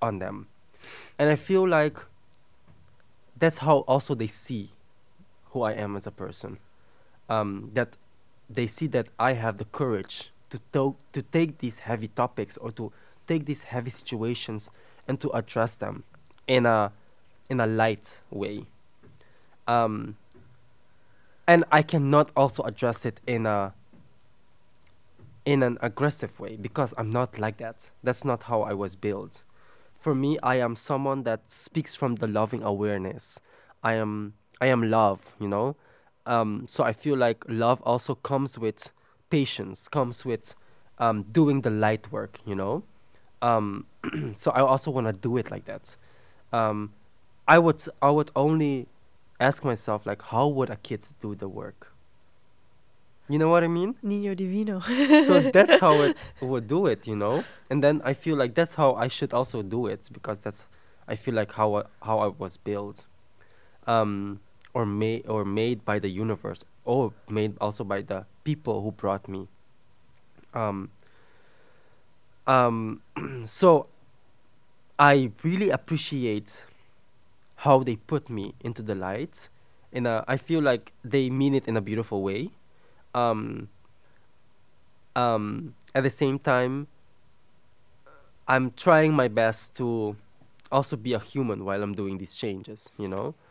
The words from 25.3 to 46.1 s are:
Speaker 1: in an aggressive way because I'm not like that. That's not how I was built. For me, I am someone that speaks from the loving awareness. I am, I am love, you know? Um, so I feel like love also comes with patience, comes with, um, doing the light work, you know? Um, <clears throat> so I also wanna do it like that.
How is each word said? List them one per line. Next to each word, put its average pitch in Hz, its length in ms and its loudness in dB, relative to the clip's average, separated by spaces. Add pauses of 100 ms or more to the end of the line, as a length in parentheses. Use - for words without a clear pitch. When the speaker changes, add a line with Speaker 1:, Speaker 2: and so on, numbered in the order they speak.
Speaker 1:
in 139 180 4
an 120 180 0
aggressive 120 580 -2
way 110 180 -12
because 110 400 -6
I'm 113 140 -4
not 123 280 -2
like 110 200 -4
that. - 320 -14 (120)
That's 123 220 -2
not 123 200 -2
how 113 180 0
I 104 120 -4
was 98 220 -6
built. 104 440 -8 (600)
For 151 140 0
me, 143 280 0
I 127 140 2
am 117 200 0
someone 135 480 -4
that 113 240 -4
speaks - 460 -4
from 123 220 -2
the 113 100 -4
loving 107 360 -2
awareness. 101 800 -4 (420)
I 113 120 2
am, 107 400 -4 (260)
I 127 60 2
am 120 240 4
love, 107 300 4 (200)
you 104 80 -4
know? 113 280 -2 (500)
Um, 113 440 -2
so - 140 0
I 117 80 0
feel 143 240 -2
like 120 320 0
love 117 340 0
also 123 320 -2
comes 139 440 -4
with 113 320 -6 (400)
patience, 110 580 -2
comes 123 360 -4
with, 117 300 -6 (440)
um, 110 240 2
doing 139 400 4
the 117 80 0
light 107 420 0
work, 107 320 -8
you 104 100 -6
know? 104 300 -4 (560)
Um, 107 460 0 (180)
<clears throat> 139 340 -6
so - 140 0
I 127 80 4
also 139 300 2
wanna 120 220 -2
do 113 240 -2
it 117 140 -4
like 101 160 -10
that. - 300 -14 (560)